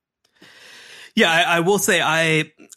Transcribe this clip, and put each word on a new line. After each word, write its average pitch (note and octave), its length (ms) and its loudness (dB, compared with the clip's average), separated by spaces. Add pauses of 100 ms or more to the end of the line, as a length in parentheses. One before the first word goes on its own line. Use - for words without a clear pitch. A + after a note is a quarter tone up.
(1160)
Yeah, G3 160 2
I, E3 120 2
I E3+ 180 0
will F#3+ 180 0
say F#3 220 0
I, D#3 500 -2 (260)